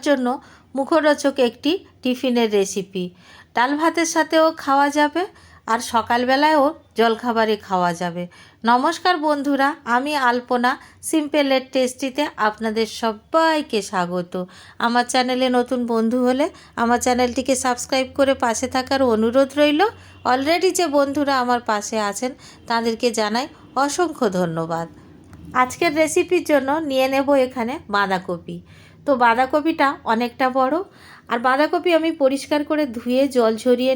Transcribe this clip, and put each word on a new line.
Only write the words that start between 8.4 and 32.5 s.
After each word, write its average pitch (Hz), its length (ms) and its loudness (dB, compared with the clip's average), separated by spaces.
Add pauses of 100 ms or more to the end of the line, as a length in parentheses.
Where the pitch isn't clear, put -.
নমস্কার 330 440 2 (120)
বন্ধুরা, 277 400 0 (280)
আমি 269 160 -2 (180)
আলপনা, 247 420 0 (380)
সিম্পল 302 380 0 (100)
এন্ড 262 160 -6
টেস্টিতে 262 500 -2 (240)
আপনাদের 220 400 -4 (140)
সবাইকে 302 760 0 (100)
স্বাগত। 180 440 -4 (520)
আমার 240 260 2
চ্যানেলে 254 360 0 (100)
নতুন 247 220 0 (140)
বন্ধু 226 240 2 (100)
হলে 262 180 2 (380)
আমার 240 220 2
চ্যানেলটিকে 254 500 0 (100)
সাবস্ক্রাইব 254 420 -2 (100)
করে 269 160 2 (100)
পাশে 240 320 -2
থাকার 262 260 0 (120)
অনুরোধ 233 360 2 (100)
রইল। 294 220 4 (500)
Already 320 380 0 (100)
যে 359 60 2 (120)
বন্ধুরা 277 360 0 (100)
আমার 247 260 0
পাশে 214 280 -4 (120)
আছেন 247 220 -6 (380)
তাদেরকে 233 380 -2 (120)
জানাই 220 260 -2 (380)
অসংখ্য 285 420 -2 (140)
ধন্যবাদ। 165 480 -4 (720)
আজকের 262 300 0 (100)
রেসিপির 339 500 0
জন্য 269 180 2 (200)
নিয়ে 262 240 2
নেব 269 140 0 (180)
এখানে 254 280 -6 (220)
বাঁধাকপি। 185 640 -4 (480)
তো 285 60 2 (120)
বাঁধাকপিটা 277 640 2 (260)
অনেকটা 240 340 -2 (120)
বড়, 262 160 2 (560)
আর 233 60 0 (100)
বাঁধাকপি 302 520 0
আমি 320 120 -2 (120)
পরিষ্কার 269 460 0